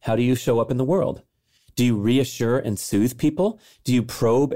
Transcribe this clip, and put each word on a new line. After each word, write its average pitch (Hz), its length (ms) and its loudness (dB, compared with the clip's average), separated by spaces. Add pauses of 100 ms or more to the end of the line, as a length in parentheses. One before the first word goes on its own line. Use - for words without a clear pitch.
How 113 140 -2
do 117 60 0
you 123 140 2
show 123 240 0
up 113 100 -2
in 127 80 -2
the 127 80 0
world? 175 380 -2 (520)
Do 120 80 0
you 123 120 2
reassure 120 640 0
and 104 180 -4
soothe 110 400 -2
people? 180 420 -2 (240)
Do - 80 -2
you 123 120 2
probe 123 520 0